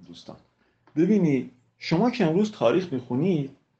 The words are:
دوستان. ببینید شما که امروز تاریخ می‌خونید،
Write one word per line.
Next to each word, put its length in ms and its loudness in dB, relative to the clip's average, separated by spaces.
دوستان. 300 -20
ببینید 560 2
شما 340 0
که 140 0
امروز 260 0
تاریخ 420 0
می‌خونید، 580 -2